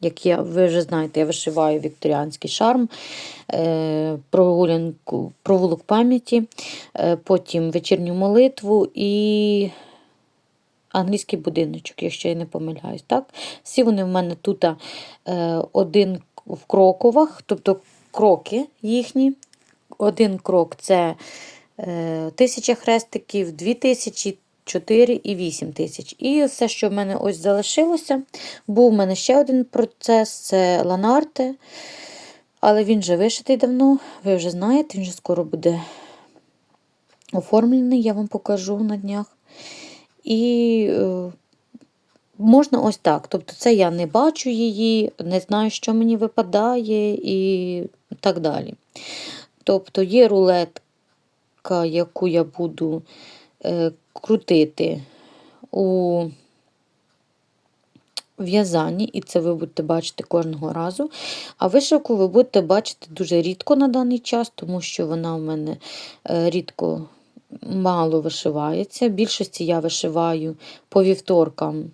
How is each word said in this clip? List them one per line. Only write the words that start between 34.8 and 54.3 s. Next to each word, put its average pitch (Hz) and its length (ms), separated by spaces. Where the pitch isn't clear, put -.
він 190 60
вже 180 100
скоро 175 300
буде 165 380
оформлений, 247 680
я 220 120
вам 208 140
покажу 202 520
на 208 180
днях. 202 400
І, 226 680
е, 180 420
можна 247 420
ось 214 180
так, 147 300
тобто - 300
це 240 160
я 185 180
не 170 140
бачу 262 440
її, 226 720
не 175 200
знаю, 208 300
що - 240
мені 226 240
випадає 214 1040
і 180 600
так 175 200
далі. 151 340
Тобто 196 400
є 226 240
рулетка, - 1600
яку 170 420
я 170 160
буду, 160 580
е, 170 260
крутити 165 880